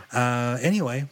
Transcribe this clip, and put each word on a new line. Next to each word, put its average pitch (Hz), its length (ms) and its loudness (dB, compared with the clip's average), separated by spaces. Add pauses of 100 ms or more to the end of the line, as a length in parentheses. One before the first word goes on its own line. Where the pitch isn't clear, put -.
(120)
Uh, 123 500 0
anyway, 143 500 0